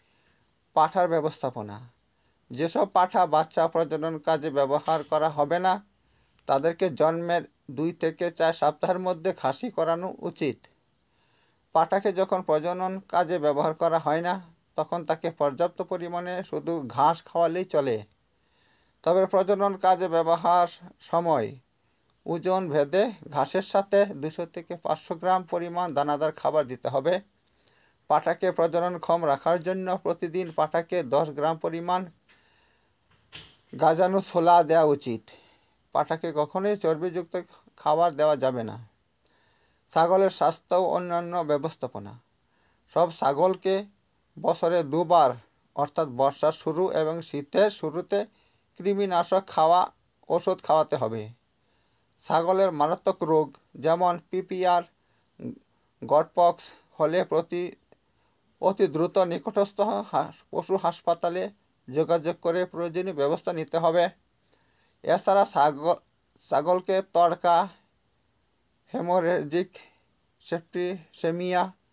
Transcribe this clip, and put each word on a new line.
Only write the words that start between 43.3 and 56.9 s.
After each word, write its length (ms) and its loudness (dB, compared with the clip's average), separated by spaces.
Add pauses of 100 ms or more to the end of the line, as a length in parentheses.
বছরে 420 0
দুবার, 460 4 (460)
অর্থাৎ 320 -2
বর্ষার 440 0
শুরু 400 -4
এবং 300 -2
শীতের 480 0
শুরুতে 560 -4 (520)
কৃমিনাশক 680 0
খাওয়া, 440 2 (380)
ওষুধ 340 -2
খাওয়াতে 320 2
হবে। 340 -4 (1000)
ছাগলের 440 2
মারাত্মক 520 -2
রোগ 340 0 (180)
যেমন 440 0 (100)
পিপিআর, 540 0 (1200)
গটপক্স 640 2 (280)